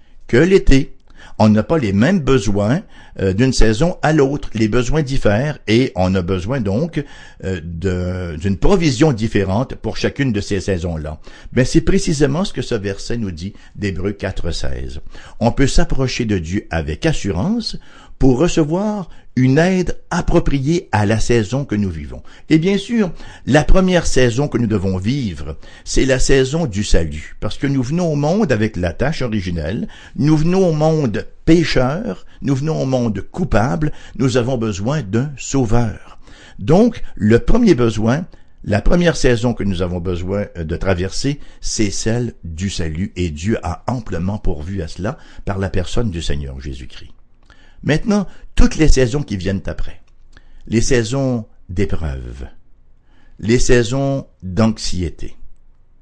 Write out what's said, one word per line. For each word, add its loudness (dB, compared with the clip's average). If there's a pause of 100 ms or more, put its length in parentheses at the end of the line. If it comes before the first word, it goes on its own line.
(280)
que 2
l'été. 6 (460)
On 8
n'a 4
pas 0
les 0
mêmes 2
besoins, 2 (400)
euh, 2
d'une 2
saison 4
à 2
l'autre. 2
Les 2
besoins 0
diffèrent 0 (100)
et 2
on 0
a 0
besoin -4
donc, -4 (440)
euh, -6
de, -4
d'une -2
provision 4
différente -2
pour -6
chacune -2
de 0
ces -4
saisons-là. -6 (320)
Mais 4
c'est 2
précisément 2
ce -4
que -6
ce -4
verset -6
nous -4
dit -10 (240)
d'Hébreux -4
quatre -4
seize. -4 (400)
On 2
peut 2
s'approcher 2
de 0
Dieu -4
avec -4
assurance -2 (400)
pour 4
recevoir 0 (300)
une 4
aide 2 (120)
appropriée 0
à 2
la 2
saison 0
que -4
nous 0
vivons. -10 (280)
Et 6
bien 2
sûr, -2 (320)
la 4
première 6
saison 2
que -2
nous 0
devons -2
vivre, -4 (280)
c'est 2
la 2
saison 4
du -4
salut, 0
parce -4
que -2
nous 0
venons -2
au -2
monde 0
avec 0
la -2
tâche -2
originelle, -4 (300)
nous 2
venons 2
au 2
monde 0 (200)
pécheur, 2 (160)
nous 0
venons -4
au -2
monde 0
coupable, -2 (240)
nous 0
avons 0
besoin -4
d'un -2
sauveur. -2 (380)
Donc, 4 (140)
le 4
premier 6
besoin, 0 (400)
la 0
première 4
saison 2
que -6
nous -2
avons -4
besoin, -4 (100)
euh, -6
de -4
traverser, -2 (220)
c'est -2
celle -4 (100)
du -8
salut, -6
et -4
Dieu -4
a -8
amplement -6
pourvu -4
à -8
cela -8 (280)
par -6
la -2
personne -2
du -6
Seigneur -4
Jésus-Christ. -12 (720)
Maintenant, 0 (280)
toutes 8
les 6
saisons 4
qui -6
viennent -2
après, -6 (640)
les 2
saisons 0 (220)
d'épreuve, -4 (920)
les 2
saisons 2 (160)
d'anxiété, -2 (640)